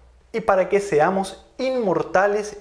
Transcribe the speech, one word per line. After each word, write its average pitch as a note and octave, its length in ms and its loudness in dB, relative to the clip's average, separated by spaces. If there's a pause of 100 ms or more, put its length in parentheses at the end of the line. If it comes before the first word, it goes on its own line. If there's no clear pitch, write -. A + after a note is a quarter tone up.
(320)
y A3+ 80 -6
para F#3+ 280 2
que G3 120 2
seamos F#3+ 680 0 (140)
inmortales G3+ 1000 0